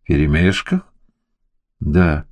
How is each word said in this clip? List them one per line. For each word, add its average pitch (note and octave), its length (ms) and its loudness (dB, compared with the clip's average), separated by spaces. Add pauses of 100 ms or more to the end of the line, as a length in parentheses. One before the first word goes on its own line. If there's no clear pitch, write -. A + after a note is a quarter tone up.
В - 60 -20
перемешках? D#2 840 0 (840)
Да. D#2 540 0